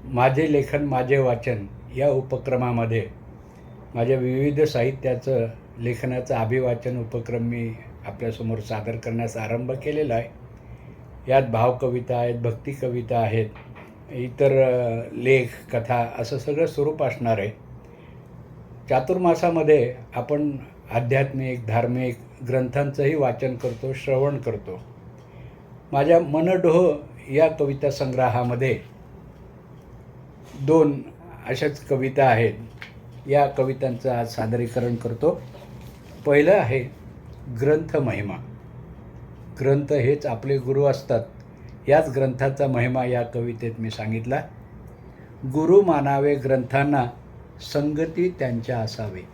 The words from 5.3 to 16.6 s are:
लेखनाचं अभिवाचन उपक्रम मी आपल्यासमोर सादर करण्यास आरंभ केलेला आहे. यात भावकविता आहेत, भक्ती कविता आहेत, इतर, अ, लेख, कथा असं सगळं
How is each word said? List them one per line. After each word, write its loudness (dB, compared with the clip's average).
लेखनाचं -4
अभिवाचन -2
उपक्रम -4
मी -4
आपल्यासमोर -4
सादर -6
करण्यास -4
आरंभ -4
केलेला -2
आहे. -2
यात 6
भावकविता 0
आहेत, 0
भक्ती -4
कविता -2
आहेत, 2
इतर, 4
अ, 2
लेख, 4
कथा 0
असं -4
सगळं 0